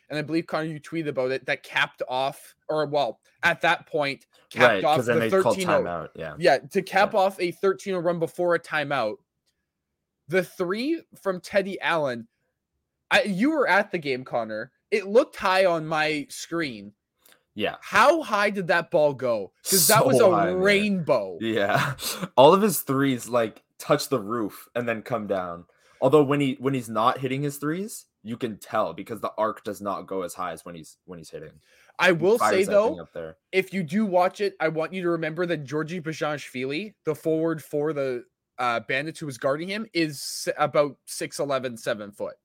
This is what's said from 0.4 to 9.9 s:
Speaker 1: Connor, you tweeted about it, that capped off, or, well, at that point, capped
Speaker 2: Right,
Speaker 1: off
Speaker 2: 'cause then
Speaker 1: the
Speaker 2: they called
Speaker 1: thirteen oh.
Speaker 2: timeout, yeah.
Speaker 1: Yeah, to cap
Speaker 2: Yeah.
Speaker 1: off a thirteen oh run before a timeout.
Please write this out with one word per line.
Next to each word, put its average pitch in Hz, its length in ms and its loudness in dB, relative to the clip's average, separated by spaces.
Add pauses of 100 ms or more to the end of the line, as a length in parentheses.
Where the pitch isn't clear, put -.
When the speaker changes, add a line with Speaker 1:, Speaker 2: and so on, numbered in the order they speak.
Speaker 1:
Connor, 160 200 -4
you 151 140 -10
tweeted 156 280 -6
about 131 240 -2
it, 135 140 -6
that 143 160 -4
capped - 460 -4
off, 135 460 -4 (140)
or, 156 180 0
well, 143 340 -2 (220)
at 170 200 2
that 170 240 0
point, 143 400 -4 (240)
capped 120 240 6
Speaker 2:
Right, 95 100 0
Speaker 1:
off 151 140 4
Speaker 2:
'cause 107 80 -2
then 120 140 2
Speaker 1:
the 113 80 0
Speaker 2:
they - 20 -2 (120)
called 107 140 2
Speaker 1:
thirteen 95 140 -2
oh. 95 120 4
Speaker 2:
timeout, 85 340 -6
yeah. 78 220 -10
Speaker 1:
Yeah, 156 200 4
to 180 240 -4
cap 196 300 0
Speaker 2:
Yeah. 220 80 0
Speaker 1:
off 196 200 0
a 175 120 -2
thirteen 190 420 -2
oh 180 40 -2
run 170 200 -2
before 170 360 0
a 165 60 0
timeout. 143 560 -2 (1120)